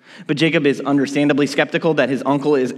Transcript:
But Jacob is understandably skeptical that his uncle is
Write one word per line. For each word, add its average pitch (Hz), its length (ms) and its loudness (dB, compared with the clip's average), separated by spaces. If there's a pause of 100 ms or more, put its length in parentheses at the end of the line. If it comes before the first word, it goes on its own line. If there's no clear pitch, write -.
(280)
But 147 80 0
Jacob 156 280 0
is 135 160 2
understandably 143 680 0
skeptical 160 460 0
that 131 140 0
his 131 160 -2
uncle 143 300 0
is 127 240 0